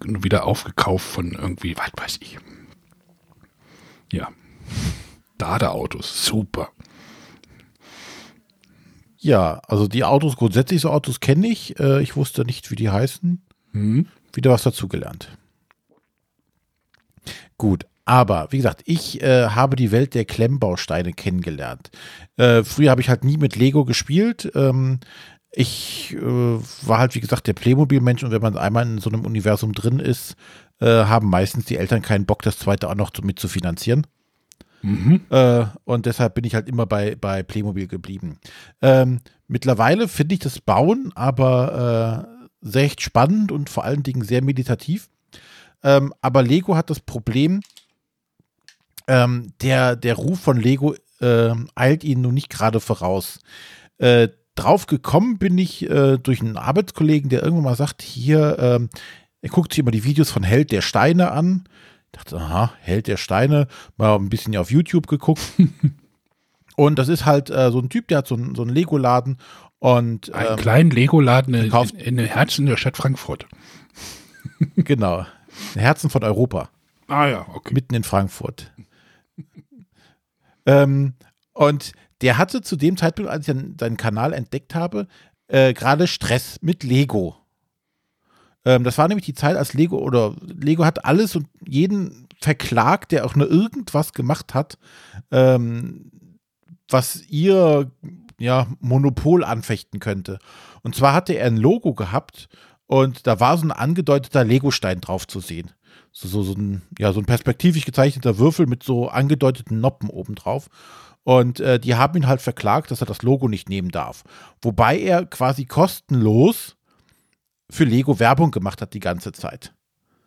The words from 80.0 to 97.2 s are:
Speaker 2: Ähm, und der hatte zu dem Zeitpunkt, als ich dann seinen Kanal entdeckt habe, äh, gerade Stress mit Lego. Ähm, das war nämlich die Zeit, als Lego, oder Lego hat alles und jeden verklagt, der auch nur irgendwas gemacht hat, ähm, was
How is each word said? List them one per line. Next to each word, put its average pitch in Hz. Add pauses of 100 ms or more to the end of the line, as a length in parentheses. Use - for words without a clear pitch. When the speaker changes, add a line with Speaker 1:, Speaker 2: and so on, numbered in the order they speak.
Speaker 2:
Ähm, 139 (400)
und 147 (300)
der 123
hatte 196
zu -
dem 160
Zeitpunkt, 175
als 147
ich 156
dann 135
seinen 117
Kanal 113
entdeckt -
habe, 180 (400)
äh, 131
gerade 143
Stress -
mit 170
Lego. 123 (1300)
Ähm, 127
das 123
war 156
nämlich 202
die 147
Zeit, 151
als 139
Lego, 170
oder 117
Lego 160
hat 160
alles 185
und 151 (180)
jeden 170 (140)
verklagt, 147
der 127
auch 117
nur 143
irgendwas 190
gemacht 131
hat, 139 (540)
ähm, 123 (800)
was 135